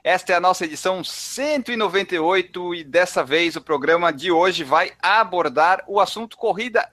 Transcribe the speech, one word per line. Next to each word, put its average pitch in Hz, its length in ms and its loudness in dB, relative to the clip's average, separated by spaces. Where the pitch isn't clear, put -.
Esta 180 300 0
é - 20 4
a 175 40 4
nossa 180 240 2
edição 170 400 -4
cento 277 680 -6
e 240 40 -4
noventa 190 380 -2
e 170 60 0
oito 180 560 -2
e 165 80 -12
dessa 170 400 0
vez 160 320 0
o 160 60 -10
programa 160 520 2
de 156 180 -4
hoje 170 320 2
vai 156 280 0
abordar 180 840 2
o 202 120 0
assunto 220 380 -2
corrida 220 560 -2